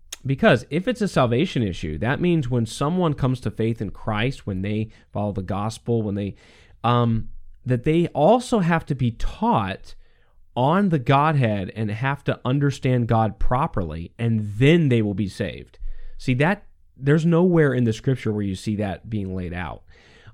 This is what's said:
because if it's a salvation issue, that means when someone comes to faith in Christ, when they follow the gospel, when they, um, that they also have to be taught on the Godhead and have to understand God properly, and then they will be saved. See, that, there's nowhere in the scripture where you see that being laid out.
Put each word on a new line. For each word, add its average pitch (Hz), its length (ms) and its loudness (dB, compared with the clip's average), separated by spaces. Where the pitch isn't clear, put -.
because 135 440 4
if 170 160 -4
it's 247 160 -4
a 202 60 0
salvation 131 560 0
issue, 82 360 -4
that 120 200 -2
means 165 300 0
when 120 160 0
someone 160 480 -2
comes 127 260 -2
to 107 120 -6
faith 113 300 -4
in 98 80 -4
Christ, 113 560 -4
when 95 180 -4
they 107 260 -4
follow 104 180 -2
the 98 100 -6
gospel, 104 600 -4
when 101 140 -4
they, 101 200 -4
um, 120 460 2
that 123 180 0
they 165 240 2
also 220 520 2
have 170 280 0
to 147 80 -2
be 123 160 0
taught 117 840 -2
on 170 320 2
the 160 100 2
Godhead 135 720 2
and 107 160 -4
have 131 360 -4
to 135 180 -2
understand 127 640 0
God 113 320 2
properly, 85 800 0
and 110 380 -2
then 147 320 6
they 120 120 4
will 104 120 0
be 98 160 -2
saved. 71 500 -10
See, - 160 -2
that, 147 320 0
there's 147 280 2
nowhere 165 480 4
in 123 120 2
the 110 80 2
scripture 123 400 -2
where 104 100 -2
you 98 120 -4
see 107 200 -4
that 98 340 -6
being 98 240 -6
laid 90 200 -8
out. 80 300 -10